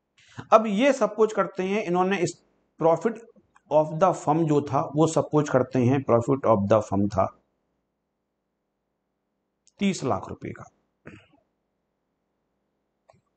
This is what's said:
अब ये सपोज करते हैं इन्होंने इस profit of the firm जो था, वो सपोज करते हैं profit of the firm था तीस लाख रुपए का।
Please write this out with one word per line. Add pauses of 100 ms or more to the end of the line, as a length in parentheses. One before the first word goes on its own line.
(540)
अब
ये
सपोज
करते
हैं
इन्होंने
इस (400)
profit (600)
of
the
firm
जो
था,
वो
सपोज
करते
हैं
profit
of
the
firm
था (2250)
तीस
लाख
रुपए
का। (2750)